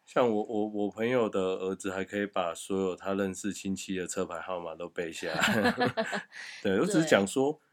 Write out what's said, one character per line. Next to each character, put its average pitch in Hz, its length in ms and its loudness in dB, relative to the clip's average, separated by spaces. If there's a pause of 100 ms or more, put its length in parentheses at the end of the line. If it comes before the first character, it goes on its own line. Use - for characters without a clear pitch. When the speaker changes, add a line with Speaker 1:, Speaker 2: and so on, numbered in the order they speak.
Speaker 1:
像 123 240 4
我， 107 120 2
我， 107 260 -2
我 104 220 0
朋 110 160 -2
友 120 220 4
的 98 100 0
儿 95 360 0
子 95 160 -6
还 95 120 -2
可 101 160 -6
以 101 60 0
把 90 300 -2
所 95 260 -2
有 92 160 0
他 95 160 -4
认 95 220 0
识 98 180 -6
亲 95 240 -4
戚 95 180 -6
的 90 120 -4
车 92 180 -4
牌 85 160 -6
号 90 180 -6
码 82 160 -8
都 85 140 -8
背 85 240 -6
下 85 160 -8
来。 82 460 2
<laughs> - 580 -2
Speaker 2:
<laughs> - 300 -14
Speaker 1:
对， 98 180 2
我 165 60 2
只 202 120 2
是 160 80 4
讲 101 200 6
说， 139 260 2
Speaker 2:
对。 - 60 -10 (140)